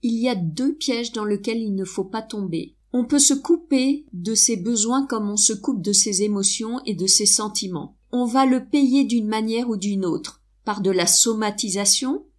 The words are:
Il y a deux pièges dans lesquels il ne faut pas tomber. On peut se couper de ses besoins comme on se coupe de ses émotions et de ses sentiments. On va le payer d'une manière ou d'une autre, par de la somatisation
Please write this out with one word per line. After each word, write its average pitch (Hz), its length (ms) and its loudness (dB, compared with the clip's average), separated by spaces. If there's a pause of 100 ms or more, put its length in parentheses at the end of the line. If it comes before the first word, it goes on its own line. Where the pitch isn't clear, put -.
Il 233 140 -2
y 233 120 0
a 247 80 2
deux 180 380 -2
pièges 240 380 -4
dans 214 140 -6
lesquels 208 360 -2
il 208 140 -2
ne 190 100 -4
faut 185 180 -6
pas 220 200 -6
tomber. 185 520 -8 (160)
On 247 140 0
peut 285 140 2
se - 160 6
couper 277 800 0
de 180 200 -4
ses 226 240 2
besoins 233 480 0
comme 214 240 -2
on 208 80 -2
se 220 160 2
coupe 208 300 -4
de 202 100 0
ses 202 300 2
émotions 208 640 -2
et 208 100 -2
de 165 100 -2
ses 202 220 4
sentiments. 185 680 -2 (160)
On 247 140 0
va 262 220 4
le 254 180 2
payer 277 380 4
d'une 220 240 0
manière 220 420 -2
ou 214 80 -2
d'une 190 280 -2
autre, - 360 -4 (240)
par 202 160 -4
de 190 100 2
la 185 160 2
somatisation 214 1160 0 (140)